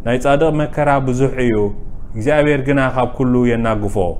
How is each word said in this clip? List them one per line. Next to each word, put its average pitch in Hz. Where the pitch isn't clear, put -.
ናይ 123
ጻድቕ 143
መከራ 147
ብዙሕ 127
እዩ፣ 123
እግዚኣብሔር 147
ግና 139
ካብ 123
ኩሉ 127
የናግፎ። 110